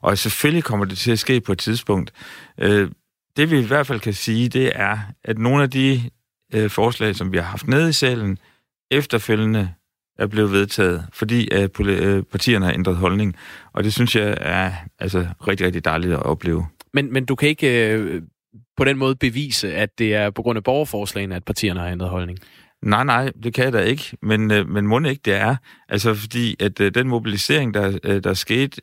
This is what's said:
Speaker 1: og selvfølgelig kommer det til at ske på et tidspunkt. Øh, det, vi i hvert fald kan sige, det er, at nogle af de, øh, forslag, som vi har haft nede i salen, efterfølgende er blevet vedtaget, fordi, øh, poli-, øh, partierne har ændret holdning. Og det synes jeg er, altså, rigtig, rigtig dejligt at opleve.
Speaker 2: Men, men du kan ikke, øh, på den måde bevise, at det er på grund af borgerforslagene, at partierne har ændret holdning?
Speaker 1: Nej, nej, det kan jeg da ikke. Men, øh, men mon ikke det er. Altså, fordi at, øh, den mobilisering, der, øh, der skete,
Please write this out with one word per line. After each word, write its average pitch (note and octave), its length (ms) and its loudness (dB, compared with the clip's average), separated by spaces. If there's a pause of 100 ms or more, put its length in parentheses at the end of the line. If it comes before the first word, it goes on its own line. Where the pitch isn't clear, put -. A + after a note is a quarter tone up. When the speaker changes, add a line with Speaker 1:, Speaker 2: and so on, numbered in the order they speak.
Speaker 1:
og G2 160 2
selvfølgelig D3+ 460 0
kommer G#2 220 -2
det F#2+ 120 -6
til - 140 0
at A2+ 80 2
ske B2+ 220 2
på - 100 -4
et F2 80 -2
tidspunkt. G#2 520 -2 (480)
Øh, G2+ 300 4 (480)
det, D3+ 140 2
vi D3+ 80 4
i A#2 80 0
hvert C#3 200 0
fald B2+ 120 -4
kan G#2 140 -4
sige, A2+ 360 0
det C3 260 0
er, G#2 240 -2 (240)
at A2 140 -4
nogle B2+ 260 2
af C3+ 60 0
de, C3 400 2 (440)
øh, G#2+ 160 2
forslag, A2 460 0
som G2 160 -4
vi F2+ 60 -2
har E2+ 80 0
haft F2+ 220 -8
nede D#3 220 4
i D3+ 40 2
salen, A2+ 440 0 (540)
efterfølgende A2 800 2 (500)
er G#2 80 0
blevet G#2 240 2
vedtaget, G2 600 2
fordi, A#2 380 0
øh, G2 180 2 (100)
poli-, G2 240 2
øh, G2 200 2
partierne G2 420 2
har F2 80 2
ændret F2+ 220 0
holdning. F#2 400 0 (380)
Og - 100 0
det G#2 100 0
synes A#2+ 220 2
jeg G#2 260 2
er, F#2 300 0 (280)
altså, F#2 280 0 (200)
rigtig, F#2 180 2
rigtig F2+ 200 -2
dejligt E2+ 280 0
at C#2+ 100 -2
opleve. D#2+ 420 0 (280)
Speaker 2:
Men, C#3 200 -2
men C3 120 -2
du C3 100 -2
kan D3 140 2
ikke, A#2+ 440 2
øh, F#2 280 -2 (560)
på C#3+ 60 0
den C3+ 140 2
måde C3+ 180 0
bevise, B2+ 580 -2
at G#2 160 -2 (100)
det G#2+ 160 2
er G#2 140 0
på G2+ 120 -6
grund A#2 160 -2
af G#2 60 -4
borgerforslagene, G#2 720 -2
at F2+ 80 -8
partierne F#2+ 360 -2
har F2 80 -6
ændret F2+ 220 -4
holdning? F2+ 300 -6 (440)
Speaker 1:
Nej, G#2+ 200 2
nej, C3+ 280 0 (120)
det A#2 100 -4
kan B2+ 100 0
jeg C3 100 2
da A2+ 60 2
ikke. A#2 420 -2
Men, G#2+ 300 2
øh, G#2 180 2
men G2+ 180 0
mon B2 180 2
ikke C#3 200 -2
det G#2 80 2
er. G#2 220 2 (340)
Altså, G#2+ 240 2
fordi A2 460 -4
at, G2 200 -2
øh, G2+ 140 2
den B2 140 2
mobilisering, A#2 640 0
der, G2 300 0
øh, G2 200 0
der G2 100 0
skete, B2+ 500 -2